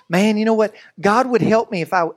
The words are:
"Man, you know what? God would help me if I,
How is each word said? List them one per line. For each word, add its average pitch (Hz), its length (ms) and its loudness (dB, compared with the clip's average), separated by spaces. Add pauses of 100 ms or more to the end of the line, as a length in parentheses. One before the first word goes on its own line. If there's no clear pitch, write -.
"Man, 208 300 0
you 214 60 -2
know 226 100 2
what? 214 180 0 (280)
God 220 280 2
would 226 140 0
help 220 280 0
me 180 120 -6
if 156 100 -8
I, 175 240 0